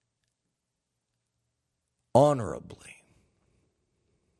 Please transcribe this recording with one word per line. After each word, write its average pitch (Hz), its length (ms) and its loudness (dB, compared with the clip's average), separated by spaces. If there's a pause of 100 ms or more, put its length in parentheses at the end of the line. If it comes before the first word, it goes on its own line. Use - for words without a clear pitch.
(2250)
honorably. 123 840 0 (1400)